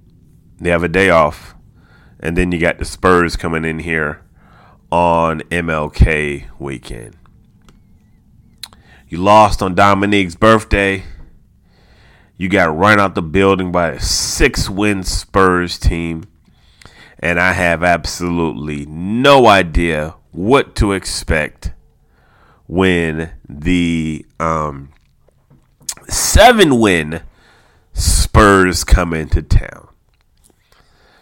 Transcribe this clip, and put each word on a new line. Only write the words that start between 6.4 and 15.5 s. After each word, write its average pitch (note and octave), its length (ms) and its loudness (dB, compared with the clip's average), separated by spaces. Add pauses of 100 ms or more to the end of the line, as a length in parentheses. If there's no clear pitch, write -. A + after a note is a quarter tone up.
weekend. B1 580 -14 (1900)
You E2 120 -12
lost G#2 440 4
on F#2 140 -4
Dominique's G2 580 2
birthday. G2+ 720 0 (1300)
You F#2 120 -6
got F2 280 0
run G#2 220 4
out F#2+ 160 0
the F#2+ 80 -4
building F#2+ 480 0
by E2+ 200 -2
a B1 100 -10
six-win G#2 1040 -2
Spurs F2+ 760 0